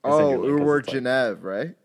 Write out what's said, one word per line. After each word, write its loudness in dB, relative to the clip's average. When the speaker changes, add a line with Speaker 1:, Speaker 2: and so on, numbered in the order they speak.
Speaker 1:
Oh, 4
Speaker 2:
Essentially, 0
'cause 2
Speaker 1:
Urwerk 2
Speaker 2:
it's -10
like -4
Speaker 1:
Genève, -2
right? -8